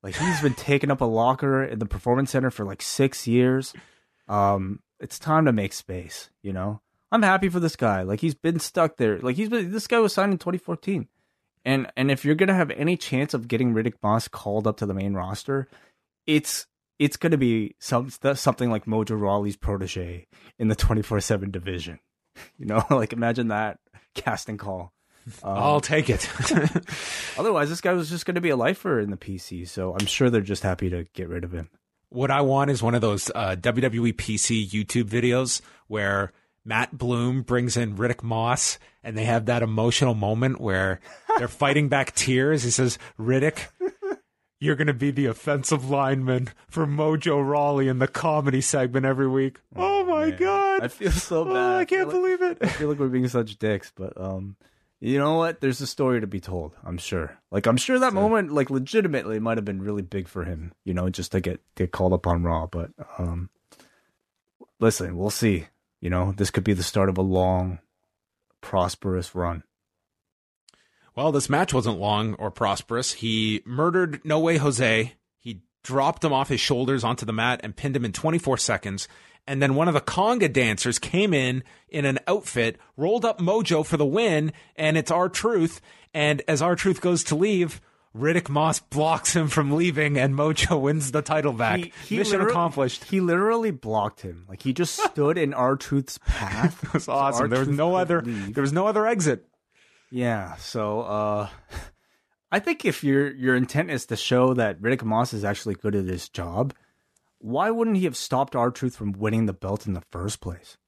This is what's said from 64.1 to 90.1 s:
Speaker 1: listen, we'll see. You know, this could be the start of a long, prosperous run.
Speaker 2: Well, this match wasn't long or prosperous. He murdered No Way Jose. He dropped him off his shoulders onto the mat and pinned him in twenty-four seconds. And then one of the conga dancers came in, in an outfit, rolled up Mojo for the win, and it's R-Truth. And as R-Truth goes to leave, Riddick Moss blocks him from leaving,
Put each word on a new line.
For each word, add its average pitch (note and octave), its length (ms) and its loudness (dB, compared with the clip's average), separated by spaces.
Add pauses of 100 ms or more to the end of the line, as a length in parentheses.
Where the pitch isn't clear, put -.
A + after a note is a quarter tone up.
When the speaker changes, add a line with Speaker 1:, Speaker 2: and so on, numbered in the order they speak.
Speaker 1:
listen, F2+ 360 2
we'll G2 140 -2
see. G2 360 0 (340)
You F2 100 -4
know, F2+ 260 0
this G2+ 140 0
could F#2+ 140 0
be G#2 80 2
the F2+ 100 0
start G2 260 2
of F#2 100 0
a F#2+ 40 2
long, F#2 580 0 (800)
prosperous F#2 720 -2
run. F2 300 -4 (1500)
Speaker 2:
Well, D3 180 0
this C#3 180 0
match D#3+ 240 2
wasn't A2 240 0
long G#2 360 0
or G#2 160 -6
prosperous. A#2 640 -2
He A2 500 -2
murdered D#3+ 600 0
No D3+ 140 2
Way E3 200 4
Jose. A#2 560 2 (240)
He A2 240 -12 (200)
dropped C#3 420 0
him D3+ 80 2
off C3+ 180 0
his C3 100 0
shoulders B2+ 440 0
onto A2+ 200 -2
the A2 80 -6
mat A#2 300 0
and G#2+ 140 -10
pinned C#3 200 -4
him A#2+ 80 -2
in G#2 80 -4
twenty-four D#3 460 0
seconds. G2 500 -4 (400)
And C#3 140 0
then C3+ 140 4
one D#3+ 100 4
of E3+ 80 2
the C3+ 60 4
conga G3+ 520 2
dancers A#2 460 2
came F#3+ 340 0
in, C3 300 0 (260)
in D3 160 -4
an C3+ 220 2
outfit, F#3+ 520 0 (180)
rolled G3 280 0
up A3+ 140 0
Mojo F3 480 2
for E3 100 -2
the D3 80 4
win, D#3 480 2 (220)
and D#3 240 2
it's D#3 140 0
R-Truth. F3+ 680 2 (320)
And D3 360 2
as D3+ 120 2
R-Truth F3 400 2
goes F3+ 240 2
to D3+ 120 0
leave, F3+ 440 2 (340)
Riddick D#3+ 340 0
Moss D3+ 320 2
blocks D#3 560 0
him D#3+ 100 2
from C#3+ 240 2
leaving, D3+ 480 2